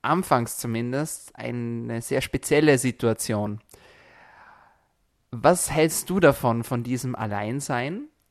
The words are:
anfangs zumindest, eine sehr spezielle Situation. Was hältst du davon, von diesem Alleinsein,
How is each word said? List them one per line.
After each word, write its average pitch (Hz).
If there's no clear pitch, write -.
anfangs 139
zumindest, 123
eine 117
sehr 131
spezielle 147
Situation. 107
Was 147
hältst 156
du 185
davon, 123
von 120
diesem 123
Alleinsein, 127